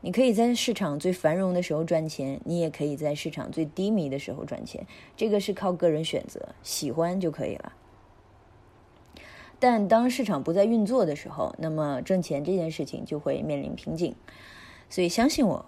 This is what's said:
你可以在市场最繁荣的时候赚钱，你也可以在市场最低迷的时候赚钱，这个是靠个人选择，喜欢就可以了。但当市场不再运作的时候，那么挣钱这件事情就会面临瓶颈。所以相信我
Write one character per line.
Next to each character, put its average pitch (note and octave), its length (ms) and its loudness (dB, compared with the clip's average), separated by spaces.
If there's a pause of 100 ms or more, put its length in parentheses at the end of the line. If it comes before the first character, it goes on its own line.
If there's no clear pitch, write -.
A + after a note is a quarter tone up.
你 F3+ 100 -8
可 G3 120 4
以 B3+ 100 6
在 A#3 220 4
市 A#3 180 0
场 D#3 260 -2
最 F#3 140 0
繁 D#3+ 240 2
荣 F#3 160 2
的 F3+ 100 2
时 E3+ 120 -2
候 D#3 100 2
赚 D#3+ 240 2
钱， C3+ 380 -6
你 E3+ 120 0
也 E3 120 0
可 - 160 -4
以 D3 100 -2
在 D3 180 -2
市 D#3 160 -6
场 - 200 -8
最 D#3+ 160 -2
低 F#3+ 240 -2
迷 F#3 180 2
的 C3+ 100 -4
时 - 140 -8
候 - 140 -8
赚 - 180 -8
钱， - 220 -12 (280)
这 A3 140 0
个 G#3 100 4
是 G3+ 140 -2
靠 F#3 220 0
个 F3 160 4
人 D#3 120 0
选 - 240 -4
择， - 360 -14
喜 - 280 -6
欢 E3+ 300 0
就 E3+ 100 0
可 C3+ 160 -6
以 - 100 -4
了。 - 180 -14 (1800)
但 A#3 280 4
当 A3+ 220 6
市 B3+ 160 0
场 F3 180 0
不 E3 120 0
再 G3+ 100 6
运 A3 220 4
作 A#3 180 4
的 D3+ 100 0
时 - 140 -12
候， - 300 -4
那 D#3+ 100 -4
么 D3+ 320 -2
挣 F#3 220 2
钱 D3 200 -2
这 F3 100 -2
件 E3+ 180 0
事 D3+ 160 -6
情 - 180 -10
就 D3+ 140 -6
会 C#3+ 240 -2
面 C#3+ 200 -4
临 C#3 120 -8
瓶 - 200 -8
颈。 E3 220 -2 (720)
所 F#3 160 0
以 E3+ 60 2
相 A3+ 180 2
信 D4+ 180 2
我 - 220 -2